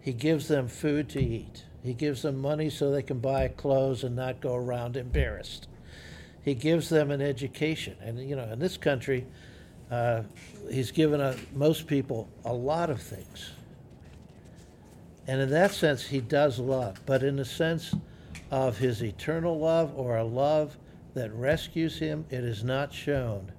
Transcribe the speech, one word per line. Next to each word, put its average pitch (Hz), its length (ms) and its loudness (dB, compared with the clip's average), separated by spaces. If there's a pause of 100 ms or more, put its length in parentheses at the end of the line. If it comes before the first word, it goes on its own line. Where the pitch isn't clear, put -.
He 139 100 -4
gives 143 380 2
them 139 180 4
food 147 440 0
to 139 100 0
eat. 113 420 -4 (200)
He 123 100 -4
gives 143 280 -2
them 135 200 -2
money 151 280 0
so 143 220 2
they 139 100 2
can 131 180 -4
buy 135 280 2
clothes 135 560 2
and 123 120 -2
not 127 260 -4
go 127 140 0
around 123 420 -2
embarrassed. 123 720 -2 (760)
He 139 100 2
gives 156 340 2
them 151 240 4
an 143 100 0
education. 143 800 -2
And, 113 180 -6
you 139 180 -4
know, 123 80 -6
in 110 140 -6
this 180 180 -2
country, 131 480 2 (680)
uh, 120 320 2 (480)
he's 127 200 -2
given 151 280 4
a, 135 160 2 (180)
most 151 340 2
people 127 420 0 (160)
a 117 80 -2
lot 151 360 0
of 127 120 -2
things. - 500 -14 (1800)
And 135 140 2
in 135 80 2
that 180 240 6
sense, 151 320 2
he 139 160 -2
does 139 360 4
love. 123 480 -2
But 135 160 4
in 139 140 0
the 139 80 -2
sense 165 500 -2 (560)
of 131 280 2
his 120 260 0
eternal 160 560 -2
love 160 380 4
or 123 180 0
a 113 80 2
love 139 540 2 (380)
that 113 180 -4
rescues 151 680 0
him, 156 300 -2
it 127 160 -4
is 107 180 -4
not 135 300 0
shown 117 640 -2